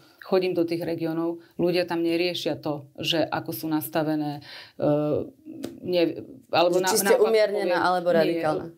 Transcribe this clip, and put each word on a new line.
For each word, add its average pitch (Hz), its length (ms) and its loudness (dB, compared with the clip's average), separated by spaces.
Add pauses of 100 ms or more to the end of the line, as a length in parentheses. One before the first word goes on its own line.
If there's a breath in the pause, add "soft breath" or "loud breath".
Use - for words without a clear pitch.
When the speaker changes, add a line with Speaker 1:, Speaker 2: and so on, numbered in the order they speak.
(280 soft breath)
Speaker 1:
Chodím 185 240 2
do 170 160 0
tých 170 160 -4
regiónov, 165 560 -4 (160 loud breath)
ľudia 175 320 0
tam 170 160 -2
neriešia 170 560 -2
to, 143 400 -8
že 165 240 0
ako - 320 -6
sú 160 160 -6
nastavené, 151 720 -2 (320 loud breath)
e, - 120 0 (1000)
ne-, 175 320 0 (320)
alebo 175 240 4
Speaker 2:
Že 185 80 2
Speaker 1:
na-, 185 80 2
Speaker 2:
či 208 80 2
ste 196 160 6
Speaker 1:
naopak 220 160 4
Speaker 2:
umiernená 202 480 2
Speaker 1:
poviem, - 80 2
Speaker 2:
alebo 180 240 2
Speaker 1:
nie, 165 80 6
Speaker 2:
radikálna. 160 440 0 (140)